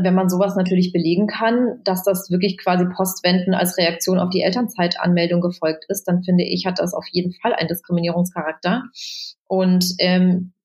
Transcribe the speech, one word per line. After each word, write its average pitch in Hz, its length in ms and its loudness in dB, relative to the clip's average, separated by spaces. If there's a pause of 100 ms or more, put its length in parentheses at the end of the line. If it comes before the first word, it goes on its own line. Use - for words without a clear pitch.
wenn 180 100 4
man 185 160 4
sowas 190 260 0
natürlich 180 360 2
belegen 175 340 2
kann, 226 580 0
dass 185 200 -2
das 185 260 -2
wirklich 180 300 0
quasi 180 260 2
postwendend 185 720 0
als 180 200 -2
Reaktion 180 440 0
auf 180 100 -2
die 185 140 0
Elternzeitanmeldung 175 1000 0
gefolgt 165 460 -4
ist, 196 160 -6
dann 180 180 0
finde 180 220 2
ich, 185 240 -4
hat 185 100 -4
das 175 160 -2
auf - 180 -8
jeden 180 220 -4
Fall - 200 -2
einen 160 160 -2
Diskriminierungscharakter. 175 1120 -2 (640)
Und, 185 500 2
ähm, 180 560 2 (120)